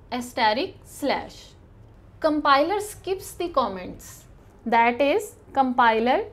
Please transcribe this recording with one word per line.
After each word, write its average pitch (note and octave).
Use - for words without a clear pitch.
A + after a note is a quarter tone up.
asterisk B3
slash. -
Compiler D4+
skips F#4+
the F4
comments. G3
That A#3
is, E4
compiler B3+